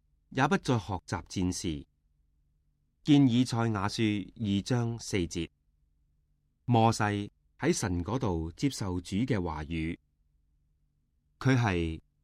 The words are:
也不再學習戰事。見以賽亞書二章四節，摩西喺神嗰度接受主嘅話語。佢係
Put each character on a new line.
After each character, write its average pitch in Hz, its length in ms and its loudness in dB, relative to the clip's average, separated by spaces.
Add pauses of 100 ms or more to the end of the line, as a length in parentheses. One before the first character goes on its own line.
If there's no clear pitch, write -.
(300)
也 131 180 2
不 190 100 2
再 - 180 0
學 101 180 -4 (120)
習 - 200 -4
戰 90 260 -2
事。 78 340 -6 (1160)
見 143 240 6
以 123 160 4
賽 120 140 -2
亞 104 300 0
書 104 440 -2 (240)
二 98 60 0
章 117 360 -2
四 - 200 -6
節， 82 300 -4 (1160)
摩 113 280 6
西 104 380 -2 (280)
喺 156 140 0
神 90 320 -2
嗰 117 140 -4
度 85 340 -2
接 - 180 -2
受 90 300 -4
主 92 180 -6
嘅 120 220 0
話 78 240 -6
語。 80 340 -4 (1400)
佢 131 180 4
係 87 440 0 (220)